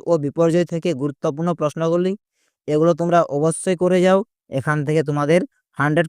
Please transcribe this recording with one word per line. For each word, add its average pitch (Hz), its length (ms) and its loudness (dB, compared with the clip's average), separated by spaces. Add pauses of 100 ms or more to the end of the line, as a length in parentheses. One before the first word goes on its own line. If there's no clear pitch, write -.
ও 170 100 0
বিপর্যয় 165 540 0
থেকে 170 220 -4
গুরুত্বপূর্ণ 147 600 -4
প্রশ্নগুলি। 165 600 -2 (540)
এগুলো 156 320 4
তোমরা 170 200 2 (180)
অবশ্যই 160 460 -2
করে 180 180 2
যাও, 185 180 4 (300)
এখান 151 360 -4
থেকে 151 180 0
তোমাদের 147 380 0 (360)
হান্ড্রেড 151 320 0